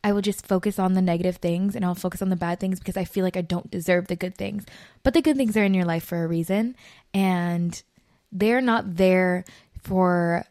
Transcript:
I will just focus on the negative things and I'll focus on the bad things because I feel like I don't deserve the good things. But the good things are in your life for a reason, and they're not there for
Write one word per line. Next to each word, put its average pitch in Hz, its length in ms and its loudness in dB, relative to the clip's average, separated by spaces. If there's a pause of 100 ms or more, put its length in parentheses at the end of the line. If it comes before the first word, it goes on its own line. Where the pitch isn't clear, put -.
I 202 80 2
will 202 100 2
just 202 240 -4
focus 196 340 0
on 185 160 2
the 185 60 4
negative 180 360 0
things 180 400 -2
and 196 80 -2
I'll 180 100 0
focus - 260 -6
on 190 60 -2
the 185 80 2
bad 170 240 -4
things 190 180 -2
because - 200 -8
I 185 80 -2
feel 190 180 -2
like 185 140 -2
I 185 40 -2
don't 175 300 -6
deserve 180 360 0
the 180 100 -4
good 185 180 -8
things. 202 300 -8 (360)
But 269 120 2
the 320 80 4
good 294 160 2
things 226 180 0
are 214 80 4
in 196 100 4
your 185 120 2
life 165 180 -2
for 170 220 -4
a - 20 -4
reason, 190 480 -2 (380)
and 175 680 0 (520)
they're 214 260 2
not 226 380 0
there 185 480 4 (380)
for 175 680 2